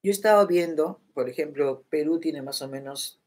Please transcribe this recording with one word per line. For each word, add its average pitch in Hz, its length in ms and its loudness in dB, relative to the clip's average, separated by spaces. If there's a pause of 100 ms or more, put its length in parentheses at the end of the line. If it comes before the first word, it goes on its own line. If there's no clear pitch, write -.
Yo 196 80 2
he - 20 2
estado 208 340 6
viendo, 170 540 0 (120)
por 127 160 -4
ejemplo, 139 600 -4
Perú 156 300 0
tiene 151 220 -4
más 139 200 -10
o 135 60 -10
menos 139 600 -12